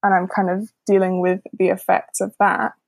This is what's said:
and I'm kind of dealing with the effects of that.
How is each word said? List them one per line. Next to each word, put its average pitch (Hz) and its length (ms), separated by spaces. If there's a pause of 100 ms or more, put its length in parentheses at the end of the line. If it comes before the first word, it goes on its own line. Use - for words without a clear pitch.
and 196 120
I'm 180 140
kind 190 200
of 190 240 (140)
dealing 185 340
with 180 200 (160)
the 185 120
effects - 540
of 202 180
that. - 320 (160)